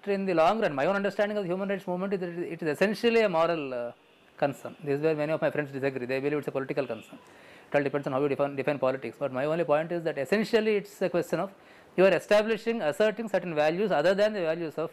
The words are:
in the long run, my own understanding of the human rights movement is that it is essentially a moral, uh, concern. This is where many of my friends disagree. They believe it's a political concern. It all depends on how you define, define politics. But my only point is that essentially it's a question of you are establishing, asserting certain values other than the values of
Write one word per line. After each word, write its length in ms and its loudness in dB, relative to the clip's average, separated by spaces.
in 180 0
the 100 0
long 260 4
run, 140 0
my 120 2
own 100 2
understanding 400 -2
of 80 -2
the 60 -4
human 180 -2
rights 180 -6
movement 280 -2
is 60 -4
that 100 -6
it 320 -8
is 60 -2
essentially 520 2
a 80 4
moral, 460 0
uh, 180 -6
concern. 460 -2
This 140 0
is 40 -8
where 140 2
many 180 -2
of 80 -2
my 80 2
friends 220 -2
disagree. 360 -4
They 120 -2
believe 200 0
it's 100 -6
a 20 -4
political 340 -2
concern. 360 -10
It 60 0
all 80 4
depends 240 -2
on 60 -2
how 60 0
you 80 2
define, 280 0
define 240 -2
politics. 360 -2
But 160 -4
my 120 -2
only 180 0
point 300 0
is 100 -2
that 160 -4
essentially 560 2
it's 280 -6
a 60 2
question 300 0
of 140 -4
you 80 8
are 80 8
establishing, 680 2
asserting 460 0
certain 260 -2
values 380 2
other 200 4
than 200 2
the 80 -4
values 340 -2
of 180 -4